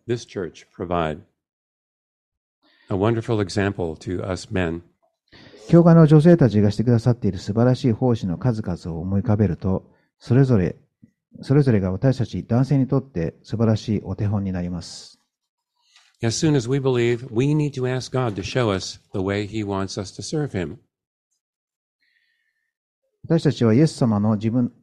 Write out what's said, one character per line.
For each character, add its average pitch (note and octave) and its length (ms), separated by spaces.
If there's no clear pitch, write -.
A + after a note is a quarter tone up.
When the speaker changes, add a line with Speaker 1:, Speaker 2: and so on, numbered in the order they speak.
Speaker 1:
this A#2 180
church - 400
provide. E2+ 440
A G2+ 60
wonderful A2 440
example F#2+ 580
to F2+ 280
us F#2 260
men. E2+ 300
Speaker 2:
教 E3+ 140
会 E3 100
の E3 140
女 D3+ 120
性 E3+ 160
た C#3+ 140
ち G2+ 120
が G2+ 100
し - 60
て A2 60
く B2+ 80
だ A#2 80
さ B2 120
っ A#2 40
て G#2+ 120
い F#2 40
る F#2 60
素 G2 160
晴 A#2 120
ら B2+ 100
し B2+ 140
い - 20
奉 A#2+ 240
仕 G2 100
の E2+ 120
数 G#2+ 280
々 E2+ 320
を D#2+ 40
思 F#2+ 160
い G2 40
浮 - 20
か G#2+ 120
べ G#2 120
る E2+ 100
と、 F#2 340
そ - 160
れ C3+ 120
ぞ B2+ 120
れ、 F2 200
そ - 120
れ D3 80
ぞ C3 120
れ G2+ 60
が F#2 120
私 A#2+ 260
た A2+ 80
ち F2+ 180
男 B2 220
性 C#3+ 140
に B2+ 80
と C3+ 120
っ - 40
て E2 400
素 - 140
晴 A2 120
ら A2 60
し G#2+ 220
い - 60
お F#2+ 120
手 G#2+ 100
本 G2+ 180
に F#2+ 80
な F#2 100
り F2 80
ま F2 120
す。 - 380
Speaker 1:
As A2+ 160
soon D#3 180
as A#2+ 140
we C#3 100
believe, A#2+ 500
we C3 240
need D3 200
to B2+ 120
ask B2+ 280
God B2+ 220
to G2 80
show A#2 280
us - 260
the G#2 80
way G2+ 260
He G#2+ 160
wants G2 380
us F#2 140
to - 80
serve D3+ 300
Him. D#2+ 260
Speaker 2:
私 E3 180
た C#3+ 80
ち A#2+ 140
は A2 80
イ A#2+ 60
エ D#3+ 80
ス - 100
様 A2 240
の A2 140
自 G#2+ 140
分、 A#2+ 220